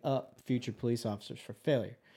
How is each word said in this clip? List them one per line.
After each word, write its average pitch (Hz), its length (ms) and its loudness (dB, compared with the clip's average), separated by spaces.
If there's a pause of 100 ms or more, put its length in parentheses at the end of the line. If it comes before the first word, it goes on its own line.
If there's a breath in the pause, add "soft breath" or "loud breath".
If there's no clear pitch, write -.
up 135 420 -2
future 123 260 0
police 117 340 0
officers 104 340 -4
for - 140 -14
failure, 120 440 0 (200 loud breath)